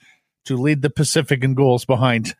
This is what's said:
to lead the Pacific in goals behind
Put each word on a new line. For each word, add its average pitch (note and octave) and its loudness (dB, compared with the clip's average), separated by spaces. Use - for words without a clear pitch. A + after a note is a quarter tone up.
to C3 -4
lead C#3+ 0
the C#3+ -2
Pacific D3 -2
in C3+ 0
goals B2+ 2
behind A#2+ 0